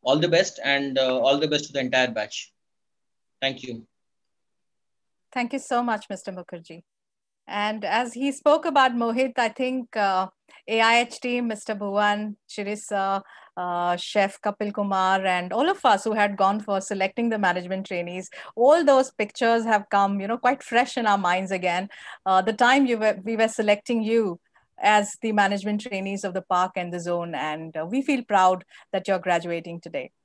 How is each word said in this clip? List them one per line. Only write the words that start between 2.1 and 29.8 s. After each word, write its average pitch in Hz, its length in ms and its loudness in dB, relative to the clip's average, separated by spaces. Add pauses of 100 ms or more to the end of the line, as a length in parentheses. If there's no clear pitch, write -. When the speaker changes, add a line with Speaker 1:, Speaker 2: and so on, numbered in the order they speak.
Speaker 1:
batch. 107 420 -8 (880)
Thank 135 220 -4
you. 117 240 -12 (1500)
Speaker 2:
Thank 240 200 -4
you 277 60 -4
so 247 240 -2
much, 220 280 -4
Mister 196 220 -10
Mukherjee. 175 500 -14 (640)
And 208 380 -4
as 226 300 0
he 277 180 -2
spoke 311 320 4
about 269 280 4
Mohit, 233 440 0
I 233 140 2
think, 254 460 -6
uh, 190 320 0 (380)
A 226 140 0
I 226 200 6
H 240 200 -6
team, 247 280 -2
Mister 214 260 -6
Bhuvan, 208 640 -2 (120)
Shirish 208 380 -8
sir, 196 340 -2 (360)
uh, 175 400 -2
Chef 202 440 -2
Kapil 208 320 -4
Kumar, 190 540 0
and 180 260 -2
all 254 160 0
of 392 160 -4
us 214 200 4
who 220 80 -2
had 208 260 0
gone 196 220 2
for 202 200 -2
selecting 196 480 -2
the 226 80 0
management 185 500 -2
trainees, 180 440 -8 (260)
all 285 260 6
those 269 280 4
pictures 226 540 0
have 214 260 0
come, 202 300 2
you 196 60 -6
know, 233 120 -4
quite 262 240 0
fresh - 340 0
in 233 100 0
our 202 120 4
minds 185 320 0
again. 180 400 -2 (340)
Uh, 185 160 4
the 208 140 -2
time 254 320 4
you 240 100 0
were, 214 260 2
we 226 140 -4
were 220 120 4
selecting 220 540 0
you 214 380 0 (380)
as 208 420 2
the 220 120 -2
management 202 500 0
trainees 196 420 -8
of 185 80 -4
the 185 100 -6
Park 180 340 0
and 175 180 -6
the 175 60 -6
Zone, 170 340 -4
and, 156 420 -6
uh, 156 80 -6
we 220 160 -2
feel 269 240 -2
proud 185 400 4 (280)
that 190 140 -4
you're 190 120 0
graduating 170 640 -4